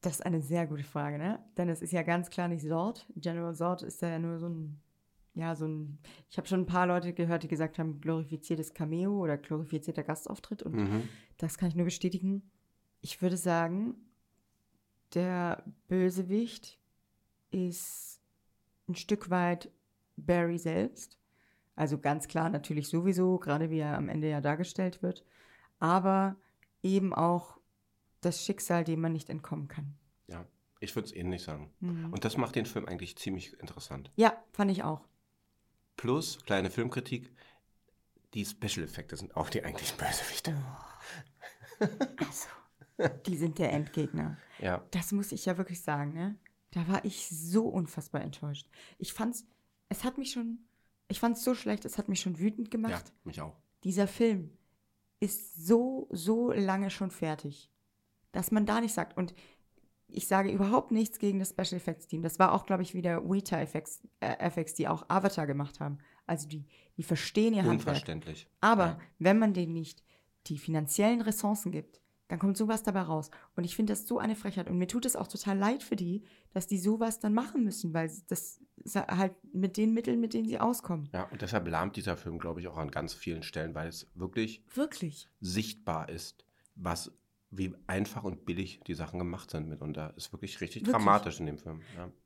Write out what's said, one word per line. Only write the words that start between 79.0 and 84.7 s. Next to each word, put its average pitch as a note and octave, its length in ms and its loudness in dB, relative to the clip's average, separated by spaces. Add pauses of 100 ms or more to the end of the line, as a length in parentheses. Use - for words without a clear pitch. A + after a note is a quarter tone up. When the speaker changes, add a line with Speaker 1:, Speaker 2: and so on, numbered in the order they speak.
Speaker 1:
halt F#3+ 180 2 (180)
mit F#3 240 0
den A3 180 6
Mitteln, A#3 260 2
mit A3+ 140 0
denen A3+ 140 0
sie A3+ 120 -2
auskommen. F3 520 0
Speaker 2:
Ja, F2+ 180 -2
und - 120 -8
deshalb G2 260 0
lahmt E2+ 280 0
dieser F#2 200 -2
Film, E2+ 220 -6
glaub E2 200 -4
ich, F2 100 -6
auch D#2+ 100 -8
an D2+ 120 -2
ganz D#2+ 240 -4
vielen E2 300 -6
Stellen, E2 300 -4
weil D#2 140 -4
es - 260 -12
wirklich A2 500 -4 (100)